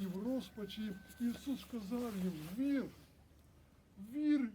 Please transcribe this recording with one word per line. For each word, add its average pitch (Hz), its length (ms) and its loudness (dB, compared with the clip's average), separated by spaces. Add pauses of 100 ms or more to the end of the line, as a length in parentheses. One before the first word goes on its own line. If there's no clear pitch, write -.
і 190 60 0
в 185 160 -2
розпачі, 214 720 -2 (240)
Ісус 240 400 0
сказав 226 560 -2
їм: 180 160 2 (260)
"Вір, 277 260 4 (1300)
вір, 294 420 4